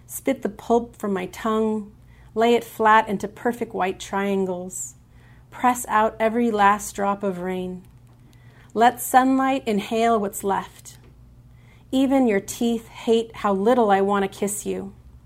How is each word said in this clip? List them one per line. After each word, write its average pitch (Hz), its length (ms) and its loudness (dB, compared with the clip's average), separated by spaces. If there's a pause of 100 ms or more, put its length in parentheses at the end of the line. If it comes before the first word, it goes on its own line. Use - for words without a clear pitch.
Spit - 340 -4
the 208 80 -6
pulp 233 460 -2
from 202 180 -4
my 185 140 -4
tongue. 214 640 -4 (420)
Lay 233 220 2
it 226 80 -2
flat 220 440 4
into 202 200 -4
perfect 233 480 -6
white 190 240 -4
triangles. 190 960 -4 (560)
Press 247 360 0
out 220 320 2
every 233 300 2
last 208 460 2
drop 202 260 -2
of 190 160 -4
rain. 185 460 -6 (920)
Let 240 260 4
sunlight 262 680 2
inhale 226 520 0
what's - 240 -6
left. - 540 -6 (960)
Even 262 340 2
your 202 140 2
teeth 233 480 -4
hate 226 500 -2
how 202 160 0
little 214 380 4
I 196 80 4
want 196 240 2
to 190 160 -8
kiss 202 260 -4
you. 190 280 -6 (320)